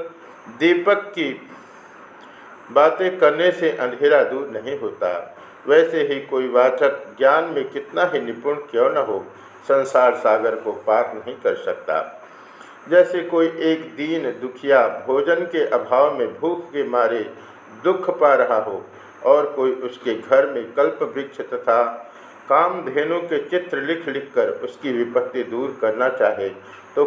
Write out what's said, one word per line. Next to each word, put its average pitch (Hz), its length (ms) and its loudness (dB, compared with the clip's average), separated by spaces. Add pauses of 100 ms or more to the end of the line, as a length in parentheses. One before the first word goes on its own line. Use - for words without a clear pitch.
(580)
दीपक 175 500 4
की 147 220 -4 (1400)
बातें 165 460 2
करने 156 340 4
से 170 200 0
अंधेरा 131 520 2
दूर 139 280 -6
नहीं 135 280 -8
होता, 92 540 -6 (340)
वैसे 160 360 4
ही 139 180 -2
कोई 131 260 -2
वाचक 127 540 2 (160)
ज्ञान 143 280 4
में 143 240 -4
कितना 175 440 -2
ही 131 80 0
निपुण 120 320 -4 (160)
क्यों 120 200 2
न 143 160 0
हो, 98 180 -4 (400)
संसार 131 520 4
सागर 110 400 2
को 107 160 -6 (140)
पार 110 280 2
नहीं 117 220 -12
कर - 200 -2
सकता। - 400 -6 (960)
जैसे 175 340 4
कोई 165 220 2 (160)
एक 160 200 2 (140)
दीन 147 340 -4 (100)
दुखिया 127 460 2 (200)
भोजन 151 400 0
के 160 240 -2
अभाव 131 480 2
में 117 120 -2
भूख 170 360 -6
के 139 220 -4
मारे 117 380 0 (580)
दुख 147 260 0 (100)
पा 143 140 6
रहा 120 260 2
हो 98 220 -6 (440)
और 147 260 6
कोई 131 200 0 (100)
उसके 120 320 -4
घर 127 320 2
में 117 280 -6
कल्प 147 320 0
वृक्ष 131 380 -10
तथा 120 380 0 (680)
कामधेनु 160 760 0
के 165 180 -2
चित्र 170 400 -4
लिख 160 280 -4
लिख 135 260 -6
कर 110 160 2 (140)
उसकी 131 300 -8
विपत्ति 120 500 -2
दूर 127 360 -6
करना 113 300 0
चाहे 101 380 0 (480)
तो 147 100 4